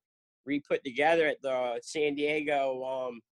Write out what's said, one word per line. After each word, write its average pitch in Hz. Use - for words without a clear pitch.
re-put 143
together 151
at 127
the 127
San 147
Diego, 143
um, 127